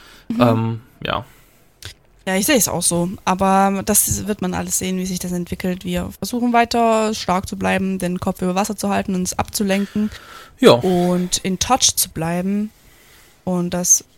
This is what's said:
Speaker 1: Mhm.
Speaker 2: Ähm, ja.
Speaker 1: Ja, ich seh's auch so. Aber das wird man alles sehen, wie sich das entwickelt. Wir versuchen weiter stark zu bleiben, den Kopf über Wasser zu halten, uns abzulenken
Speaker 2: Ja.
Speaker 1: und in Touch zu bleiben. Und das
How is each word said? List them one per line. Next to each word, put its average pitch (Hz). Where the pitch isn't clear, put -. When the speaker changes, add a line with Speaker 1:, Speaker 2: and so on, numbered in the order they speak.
Speaker 1:
Mhm. 226
Speaker 2:
Ähm, 113
ja. -
Speaker 1:
Ja, 185
ich -
seh's 269
auch 170
so. 170
Aber 190
das 202
wird 208
man 180
alles 180
sehen, 185
wie 185
sich 185
das 180
entwickelt. 180
Wir 180
versuchen 240
weiter 226
stark 185
zu 196
bleiben, 190
den 180
Kopf -
über 180
Wasser 202
zu 202
halten, 196
uns 180
abzulenken 202
Speaker 2:
Ja. 226
Speaker 1:
und 180
in 185
Touch -
zu -
bleiben. 185
Und 175
das 180